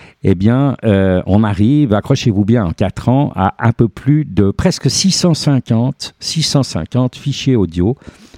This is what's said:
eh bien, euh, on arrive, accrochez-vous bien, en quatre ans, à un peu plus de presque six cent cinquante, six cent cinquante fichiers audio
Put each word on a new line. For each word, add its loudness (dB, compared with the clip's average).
eh 2
bien, 2
euh, 2
on 2
arrive, 2
accrochez-vous 0
bien, 2
en -2
quatre -4
ans, 2
à 0
un 2
peu 2
plus -2
de 0
presque -2
six 0
cent 2
cinquante, -2
six -4
cent 0
cinquante -4
fichiers -2
audio 0